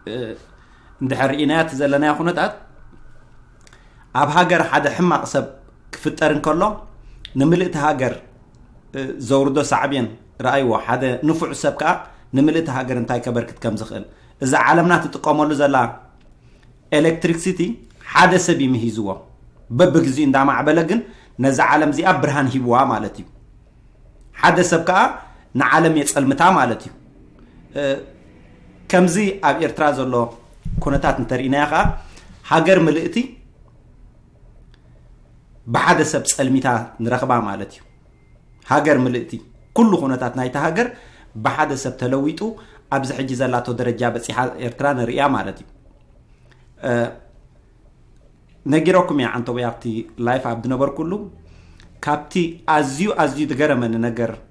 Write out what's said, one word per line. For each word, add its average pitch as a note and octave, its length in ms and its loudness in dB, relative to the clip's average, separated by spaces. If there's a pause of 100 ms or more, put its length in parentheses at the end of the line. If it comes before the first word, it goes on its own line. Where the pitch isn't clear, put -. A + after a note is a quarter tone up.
እ፣ G#2 100 -10 (840)
እንድሕር C3 280 0
ርእይናያ D3 320 0
እቲ D#3+ 140 -2
ዘለናዮ C#3+ 400 2
ኩነታት E3+ 380 -2 (1600)
ኣብ C#3+ 160 2
ሃገር E3+ 340 4
ሓደ - 260 0
ሕማቕ E3 340 2
ሰብ C3+ 220 -4 (440)
ክፍጠር - 420 -2
እንከሎ D#3 300 0 (720)
ንምልእቲ E3 440 2
ሃገር፣ C3+ 360 0 (800)
እ፣ C3+ 60 -8 (200)
ዘውርዶ C3+ 420 2
ሳዕብየን C3+ 440 0 (340)
ረኣይዎ B2+ 380 0
ሓደ B2+ 240 -2 (200)
ንፉዕ D#3+ 320 -2
ሰብ C#3+ 220 -2
ከዓ D#3 140 0 (420)
ንምልእቲ D#3 380 2
ሃገር B2+ 260 -4
እንታይ A#2+ 240 -2
ከበርክት A#2+ 380 -6
ከም G#2+ 180 -4
ዝኽእል G#2+ 280 -10 (360)
እዛ C3 200 0
ዓለምና E3 380 4
ትጥቀመሉ D3+ 560 0
ዘላ C#3 220 2 (1160)
ኤሌክትሪክሲቲ E3 680 0 (460)
ሓደ E3+ 320 6
ሰብ E3 200 2
እዩ C3+ 100 0
ምሂዝዎ። A2+ 400 -2 (640)
በብግዚኡ C#3+ 520 2
እንዳማዕበለ C#3 600 2
ግን G#3+ 160 0 (380)
ነዛ C3 280 0
ዓለም D3+ 240 2
እዚኣ D#3+ 240 0
ብርሃን C3+ 340 0
ሂብዋ A#2+ 260 0 (100)
ማለት G#2+ 320 -4
እዩ። F#2 100 -16 (1080)
ሓደ E3+ 260 4
ሰብ E3 220 2
ከዓ F#3 140 2 (560)
ንዓለም D#3 420 2
የጸልምታ C#3 540 0
ማለት B2+ 320 0
እዩ። - 100 -18 (800)
እ፣ C#3+ 100 -6 (1080)
ከምዚ F3+ 280 4 (240)
ኣብ C#3+ 200 2
ኤርትራ D3+ 320 -2
ዘሎ B2+ 220 -2 (640)
ኩነታት C#3 400 0
እንተርእይናያ C3 500 -2
ከዓ D#3 140 0 (680)
ሃገር E3 340 4
ምልእቲ E3 360 0 (2500)
ብሓደ D#3 380 2
ሰብ - 220 -2
ጸልሚታ C3 420 0 (280)
ንረኽባ B2 440 -2
ማለት G2+ 300 -8
እዩ። - 120 -20 (840)
ሃገር C#3+ 320 4
ምልእቲ B2 340 -2 (440)
ኩሉ A3+ 200 6
ኩነታት B2+ 380 -2
ናይታ B2+ 260 -4
ሃገር E3+ 280 0 (460)
ብሓደ B2+ 420 -2
ሰብ B2+ 200 -8
ተለዊጡ C#3 440 -2 (480)
ኣብዚ C3+ 260 -2
ሕጂ C3+ 220 -6
ዘላቶ B2 380 -2
ደረጃ A#2 360 -2
በጺሓ A2+ 260 -6 (220)
ኤርትራ B2 360 -6
ንርእያ B2+ 340 -2
ማለት G2 300 -4
እዩ። - 80 -20 (1120)
እ፣ B2 120 -4 (1700)
ነጊረኩም D#3+ 520 2
እያ A#2+ 100 0
ዓንቶ A#2 220 -6
ወይ A#2+ 140 -4
ኣብቲ A2+ 200 -6 (360)
ላይፍ B2 260 0
ኣብ A#2 140 -4
ዝነበርኩሉ C#3 520 -4 (880)
ካብቲ D3 320 -4 (340)
ኣዝዩ D3+ 460 0
ኣዝዩ C#3+ 320 0
ዝገረመኒ C3 540 0
ነገር፣ A#2 300 -4 (200)